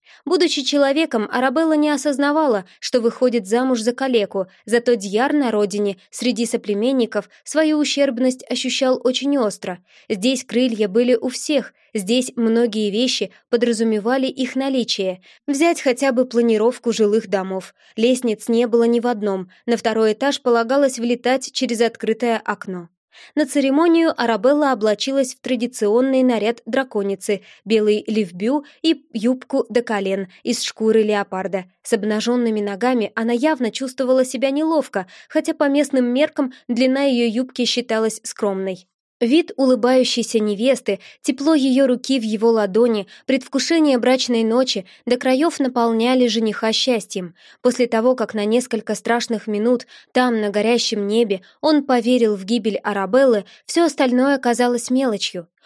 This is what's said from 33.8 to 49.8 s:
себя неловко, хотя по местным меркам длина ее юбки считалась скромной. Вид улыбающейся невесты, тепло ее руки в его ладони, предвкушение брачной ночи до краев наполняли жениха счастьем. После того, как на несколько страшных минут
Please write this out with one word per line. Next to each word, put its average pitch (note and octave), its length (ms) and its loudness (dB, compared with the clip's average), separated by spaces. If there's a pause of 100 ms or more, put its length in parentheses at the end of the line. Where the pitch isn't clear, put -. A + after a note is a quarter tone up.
себя C4 260 -2
неловко, C#4+ 560 -2 (220)
хотя D#4 260 -2
по D4 140 0
местным C#4 380 2
меркам C4+ 460 0 (160)
длина C4 360 2
ее A#3+ 240 2
юбки B3 360 -4
считалась A3 580 -2
скромной. F#3+ 640 -6 (340)
Вид B3 360 2
улыбающейся B3 840 2
невесты, G#3+ 600 0 (220)
тепло C#4+ 320 0
ее C4+ 320 4
руки B3 340 0
в - 20 -4
его A3 280 0
ладони, G#3+ 560 2 (180)
предвкушение C#4 720 0
брачной B3 480 0
ночи A#3 400 0 (220)
до A#3+ 100 2
краев C4 420 0
наполняли B3 680 2
жениха A3 460 -2
счастьем. F#3+ 640 -4 (280)
После B3+ 240 2
того, A#3 280 2
как A3+ 200 -4
на G#3 100 -2
несколько A3 500 -2
страшных A#3 520 -2
минут A3 400 0 (260)